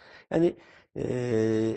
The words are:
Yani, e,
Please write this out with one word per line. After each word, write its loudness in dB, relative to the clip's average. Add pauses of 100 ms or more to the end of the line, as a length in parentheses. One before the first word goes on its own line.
(320)
Yani, 2 (420)
e, 0